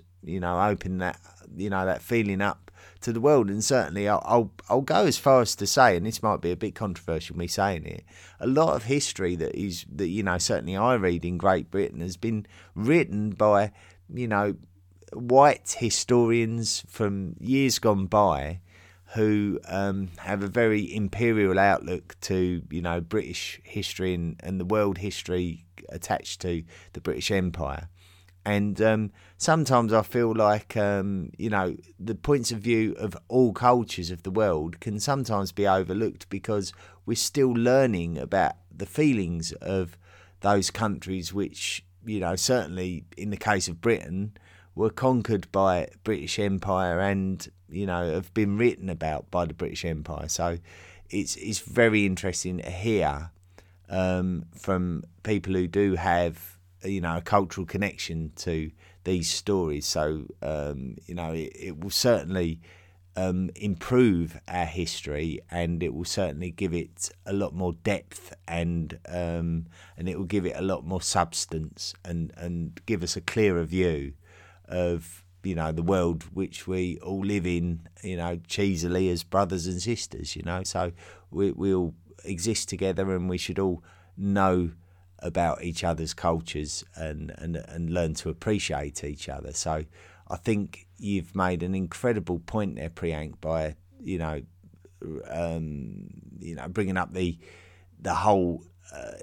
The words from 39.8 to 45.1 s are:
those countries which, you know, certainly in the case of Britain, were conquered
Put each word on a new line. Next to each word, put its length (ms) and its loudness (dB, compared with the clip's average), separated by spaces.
those 280 4
countries 640 -4
which, 500 -4
you 140 -4
know, 160 0
certainly 720 -2
in 120 -6
the 80 -4
case 300 2
of 140 -10
Britain, 560 0
were 160 2
conquered 600 0